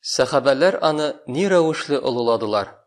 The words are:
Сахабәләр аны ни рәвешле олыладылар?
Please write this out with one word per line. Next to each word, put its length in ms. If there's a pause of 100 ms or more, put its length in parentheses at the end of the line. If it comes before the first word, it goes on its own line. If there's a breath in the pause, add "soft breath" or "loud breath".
Сахабәләр 800
аны 320 (120)
ни 220
рәвешле 520
олыладылар? 760 (120)